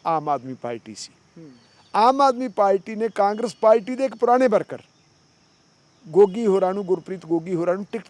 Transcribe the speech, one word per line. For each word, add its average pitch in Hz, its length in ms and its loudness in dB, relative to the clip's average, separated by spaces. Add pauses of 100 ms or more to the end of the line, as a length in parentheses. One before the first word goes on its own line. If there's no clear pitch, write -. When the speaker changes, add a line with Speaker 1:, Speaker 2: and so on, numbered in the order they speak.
Speaker 1:
ਆਮ 156 240 -2
ਆਦਮੀ 131 240 -4
ਪਾਰਟੀ 117 420 -12
ਸੀ। - 460 -20
Speaker 2:
ਹੂੰ। 151 100 -20 (440)
Speaker 1:
ਆਮ 254 260 4
ਆਦਮੀ 254 260 2
ਪਾਰਟੀ 196 480 -2
ਨੇ 220 200 -4
ਕਾਂਗਰਸ 208 400 -2
ਪਾਰਟੀ 226 400 2
ਦੇ 262 100 -2
ਇੱਕ 208 100 -6
ਪੁਰਾਣੇ 247 320 2
ਵਰਕਰ 180 300 0 (1300)
ਗੋਗੀ 196 380 4
ਹੋਰਾਂ 190 280 2
ਨੂੰ, 202 120 -6
ਗੁਰਪ੍ਰੀਤ 175 400 -6
ਗੋਗੀ 170 300 -2
ਹੋਰਾਂ 170 200 0
ਨੂੰ 196 160 -10
ਟਿਕਟ 220 180 -10